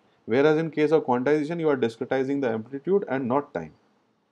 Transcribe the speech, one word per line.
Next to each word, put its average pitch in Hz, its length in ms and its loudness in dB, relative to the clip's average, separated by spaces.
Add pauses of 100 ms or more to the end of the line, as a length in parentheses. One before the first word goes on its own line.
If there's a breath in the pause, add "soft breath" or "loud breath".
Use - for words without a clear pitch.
(240)
Whereas 143 320 4
in 160 140 -2
case 151 200 0
of 156 140 4
quantization, 147 560 0
you 156 80 0
are 143 80 2
discretizing 135 640 -2
the 127 80 0
amplitude 135 600 -2
and 131 200 -2
not - 240 -2
time. 78 220 -8 (580)